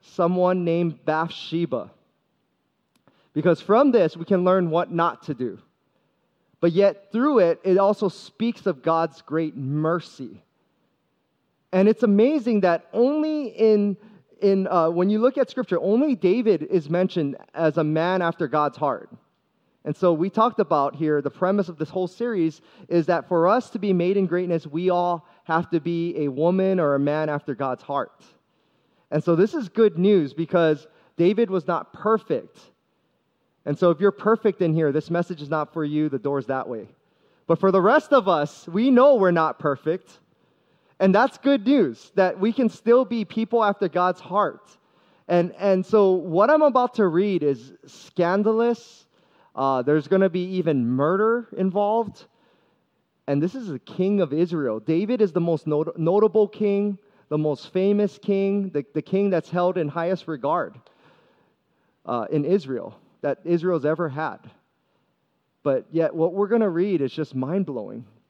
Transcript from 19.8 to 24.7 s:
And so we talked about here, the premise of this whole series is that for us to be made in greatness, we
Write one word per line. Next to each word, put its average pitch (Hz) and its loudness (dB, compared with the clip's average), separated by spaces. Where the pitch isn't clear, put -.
And 151 -6
so 175 2
we 170 -2
talked 226 0
about 143 0
here, 151 -2
the 156 -6
premise 190 -2
of 160 -16
this 151 -8
whole 185 -6
series 185 -4
is 170 0
that 170 -2
for 170 2
us 240 0
to 220 -6
be 196 0
made 180 0
in 196 0
greatness, 175 -2
we 165 -2